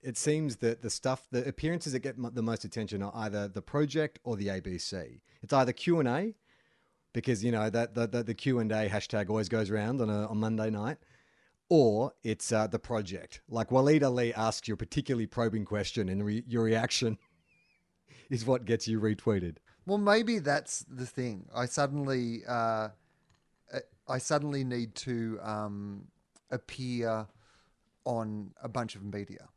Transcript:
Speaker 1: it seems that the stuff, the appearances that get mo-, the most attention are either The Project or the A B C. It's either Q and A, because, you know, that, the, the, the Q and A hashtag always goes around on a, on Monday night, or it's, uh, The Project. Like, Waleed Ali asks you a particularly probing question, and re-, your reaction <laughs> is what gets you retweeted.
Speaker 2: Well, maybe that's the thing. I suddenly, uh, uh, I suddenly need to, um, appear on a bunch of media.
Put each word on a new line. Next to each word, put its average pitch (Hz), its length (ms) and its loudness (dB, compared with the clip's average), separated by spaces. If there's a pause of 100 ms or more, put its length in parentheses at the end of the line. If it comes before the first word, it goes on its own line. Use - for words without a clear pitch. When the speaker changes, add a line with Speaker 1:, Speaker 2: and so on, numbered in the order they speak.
Speaker 1:
it 120 100 -6
seems 151 400 2
that 117 240 0
the 113 80 -4
stuff, - 420 -2
the 123 140 0
appearances 156 480 -2
that 127 60 0
get 123 180 -6
mo-, 120 120 -4
the 120 120 -4
most 113 220 0
attention 101 400 -4
are 101 100 -6
either 104 360 -2
The 95 120 -8
Project 151 640 -2
or 117 140 -4
the 98 100 -2
A 95 140 -2
B 92 160 -6
C. 82 440 -8 (220)
It's 107 80 -4
either 131 220 6
Q 170 260 2
and 135 80 4
A, 180 260 0 (800)
because, 117 320 0
you 120 80 2
know, 110 180 2
that, 113 240 0
the, 117 140 0
the, 120 160 -2
the 110 100 -2
Q 123 260 2
and 110 120 0
A 110 160 2
hashtag 101 420 -2
always 107 200 2
goes 110 200 0
around 110 300 0
on 113 100 2
a, 104 180 0
on 110 100 -2
Monday 110 320 0
night, 110 280 -4 (680)
or 127 460 6 (100)
it's, 110 300 -2
uh, 107 140 4
The 101 120 -2
Project. 98 680 -6
Like, 113 200 -2
Waleed 139 320 8
Ali 123 320 2
asks 110 360 0
you 107 60 0
a - 20 -12
particularly 120 500 -2
probing 110 380 0
question, 101 420 -2
and 98 180 0
re-, 107 220 -2
your 117 160 2
reaction 113 540 2 (520)
<laughs> - 600 -20
is 117 160 -2
what 127 180 2
gets 113 240 0
you 110 140 2
retweeted. 104 560 2 (280)
Speaker 2:
Well, 202 120 2
maybe 214 420 4
that's 143 500 -2
the 127 160 -8
thing. 120 480 -6
I 120 120 0
suddenly, 135 840 0
uh, 113 420 0 (840)
uh, 127 60 -4 (280)
I 131 120 -2
suddenly 143 440 0
need 120 320 -2
to, 113 460 -4
um, 101 640 -6 (440)
appear 120 800 -4 (760)
on 107 460 -4 (120)
a 120 60 -6
bunch 113 260 -6
of 98 80 -14
media. 101 540 -8